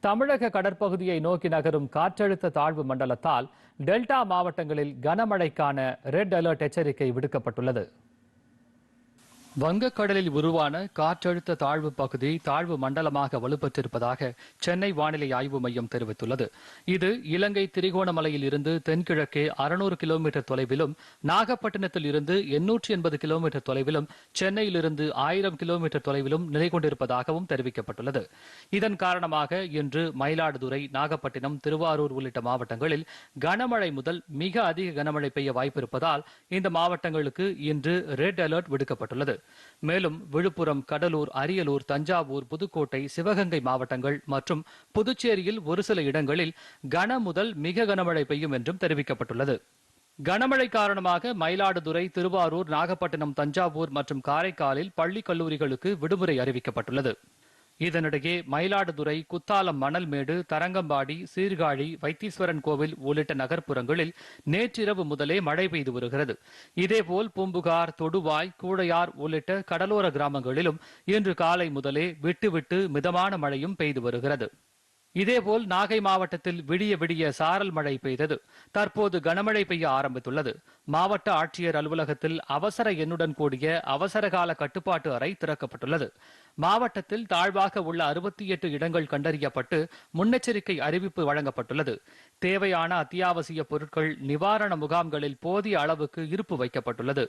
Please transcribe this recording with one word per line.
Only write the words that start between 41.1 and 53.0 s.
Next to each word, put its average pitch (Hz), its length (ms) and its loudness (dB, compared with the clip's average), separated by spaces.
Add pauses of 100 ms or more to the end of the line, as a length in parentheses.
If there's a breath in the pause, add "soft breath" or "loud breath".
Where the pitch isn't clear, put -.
அரியலூர், 143 500 0
தஞ்சாவூர், 143 640 -2
புதுக்கோட்டை, 156 600 -4
சிவகங்கை 175 540 0
மாவட்டங்கள் 131 640 0
மற்றும் 147 380 -2 (300 loud breath)
புதுச்சேரியில் 214 720 0
ஒரு 175 180 0
சில 190 200 0
இடங்களில் 151 500 0 (360 loud breath)
கன 196 300 2
முதல் 196 380 0
மிக 175 300 0
கனமழை 175 380 2
பெய்யும் 147 280 -2
என்றும் 135 300 -2
தெரிவிக்கப்பட்டுள்ளது. 139 720 0 (640)
கனமழை 247 500 2
காரணமாக 202 640 2
மயிலாடுதுறை, 175 760 0
திருவாரூர், 175 600 2
நாகப்பட்டினம், 156 720 0